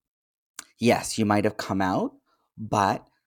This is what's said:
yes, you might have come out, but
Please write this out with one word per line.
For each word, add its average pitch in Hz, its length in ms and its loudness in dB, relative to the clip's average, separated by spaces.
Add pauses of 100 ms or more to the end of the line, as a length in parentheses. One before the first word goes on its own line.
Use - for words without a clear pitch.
(800)
yes, 113 380 2
you 107 80 0
might 104 180 2
have 104 140 -2
come 98 240 -4
out, 107 320 -2 (440)
but 107 500 0 (200)